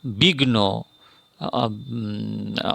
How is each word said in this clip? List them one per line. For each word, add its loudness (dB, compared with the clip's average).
বিঘ্ন, 4
আহ, -2
উম, -6